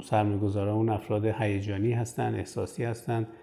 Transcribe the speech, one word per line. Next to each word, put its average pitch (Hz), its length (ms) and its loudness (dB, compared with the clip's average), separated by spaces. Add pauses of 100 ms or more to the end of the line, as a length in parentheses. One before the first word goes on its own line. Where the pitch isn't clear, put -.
سرمایه‌گذارامون 104 840 2
افراد 107 360 0
هیجانی 104 680 0
هستن، 117 420 -2
احساسی 101 500 -4
هستن 117 420 -2 (160)